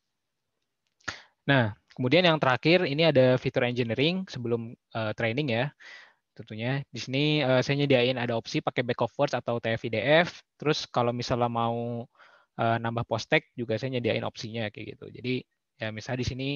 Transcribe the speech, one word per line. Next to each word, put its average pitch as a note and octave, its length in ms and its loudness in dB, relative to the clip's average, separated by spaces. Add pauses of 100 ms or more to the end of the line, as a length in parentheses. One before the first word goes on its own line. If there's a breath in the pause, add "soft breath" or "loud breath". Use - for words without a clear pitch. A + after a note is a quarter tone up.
(1500 loud breath)
Nah, B2+ 240 4 (240)
kemudian E3 320 4
yang D#3+ 80 6
terakhir, D#3 480 4
ini D3+ 240 2
ada B2+ 320 6
fitur C3 240 -2
engineering B2 640 0
sebelum, A#2 480 -6
eh, A2 400 -6
training A#2+ 400 -2
ya. B2 100 2 (680 loud breath)
Tentunya A#2 560 -6
di A#2+ 80 -12
sini, D3 460 0
eh, B2+ 180 4
saya C#3+ 160 0
nyediain B2+ 400 4
ada A#2+ 160 -2
opsi A2+ 240 -4
pakai - 240 -2
back A#2+ 220 -2
of - 100 -4
words C#3 220 0
atau A#2+ 260 -4
T A2+ 80 0
F A2+ 160 -4
I - 60 -6
D G#2+ 100 0
F. D#3 400 2 (160)
Terus D3+ 300 -2
kalau A#2+ 260 0
misalnya A#2+ 320 0
mau, A#2 560 -4 (560 soft breath)
eh, A#2 220 2
nambah A#2 260 -4
post - 240 -4
tag - 240 2
juga A2+ 240 -2
saya C3 160 -6
nyediain A#2 320 -2
opsinya A2 400 -8
kayak - 320 -14
gitu. - 140 -16
Jadi B2 320 -6 (340)
ya A2 160 -8
misalnya B2 240 -6
di B2 80 -2
sini, C3+ 280 -6